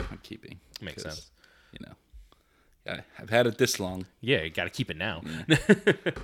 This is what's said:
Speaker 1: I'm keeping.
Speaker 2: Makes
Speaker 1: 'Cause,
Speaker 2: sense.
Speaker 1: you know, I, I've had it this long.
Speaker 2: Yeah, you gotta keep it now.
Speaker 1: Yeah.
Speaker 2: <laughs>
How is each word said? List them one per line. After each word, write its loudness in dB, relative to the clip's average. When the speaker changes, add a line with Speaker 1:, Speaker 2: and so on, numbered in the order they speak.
Speaker 1:
I'm -12
keeping. -16
Speaker 2:
Makes -10
Speaker 1:
'Cause, -10
Speaker 2:
sense. -16
Speaker 1:
you -16
know, -18
I, -8
I've -12
had 6
it 0
this 4
long. -4
Speaker 2:
Yeah, 2
you -6
gotta -2
keep -4
it -8
now. -4
Speaker 1:
Yeah. 8
Speaker 2:
<laughs> 4